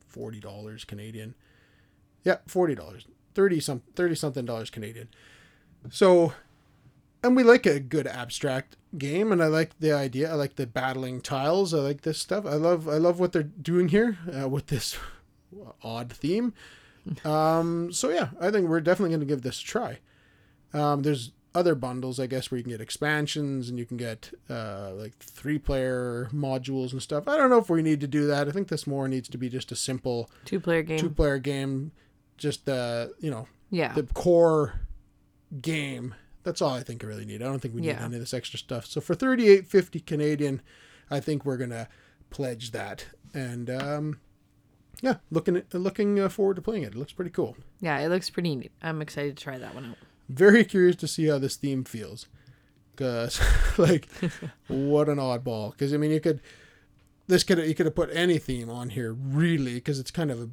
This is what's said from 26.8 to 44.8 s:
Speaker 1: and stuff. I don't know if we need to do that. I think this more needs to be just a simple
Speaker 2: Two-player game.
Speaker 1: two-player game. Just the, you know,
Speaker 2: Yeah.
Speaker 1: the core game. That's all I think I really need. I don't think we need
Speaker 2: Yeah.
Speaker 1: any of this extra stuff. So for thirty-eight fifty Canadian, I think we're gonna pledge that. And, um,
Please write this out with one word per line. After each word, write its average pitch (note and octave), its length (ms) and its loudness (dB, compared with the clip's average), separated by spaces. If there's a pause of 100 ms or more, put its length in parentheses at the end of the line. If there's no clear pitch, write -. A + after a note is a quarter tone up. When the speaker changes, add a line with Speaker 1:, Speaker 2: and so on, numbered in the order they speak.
Speaker 1:
and C3 80 -6
stuff. D3 280 -6
I C#4+ 80 2
don't C#4 120 6
know A#3+ 100 8
if G#3 120 2
we E3 100 4
need D#3 200 2
to C#3+ 80 -4
do D3 180 2
that. C#3+ 220 2
I - 20 -4
think F#3 180 -2
this D#3 200 -4
more C#3 200 -2
needs C3 220 -4
to B2 80 -8
be B2 100 -4
just B2 240 -8
a A#2 40 -10
simple B2+ 520 -4 (160)
Speaker 2:
Two-player E3+ 380 0
game. D#3+ 160 -4
Speaker 1:
two-player D3+ 400 2
game. C3+ 540 -4 (440)
Just - 300 -6
the, A#2+ 540 -2
you D#3 100 -4
know, A2 160 -8 (240)
Speaker 2:
Yeah. E3 240 0
Speaker 1:
the D3+ 80 0
core E3 760 4 (840)
game. C3+ 520 -6 (280)
That's - 180 -4
all C#3+ 140 2
I B2 80 -6
think A#2 200 -12
I A2+ 40 -10
really G#2+ 180 -10
need. G#2 180 -10
I B2 40 -4
don't C3+ 140 -4
think A#2 140 -8
we A#2+ 60 -4
need E3 80 -2
Speaker 2:
Yeah. A#2+ 160 -4
Speaker 1:
any A#2+ 120 -6
of A#2+ 40 -8
this A#2 140 -10
extra - 240 -8
stuff. - 280 -8
So - 140 -8
for F3 140 -2
thirty-eight A3 520 6
fifty F3+ 340 0
Canadian, D3 600 -2 (500)
I C#3+ 100 -2
think C#3+ 240 -4
we're C3+ 120 -2
gonna A#2+ 320 -8 (420)
pledge A#2+ 420 -8
that. G#2 340 -10 (260)
And, A#2+ 380 -8
um, D3 500 -6 (840)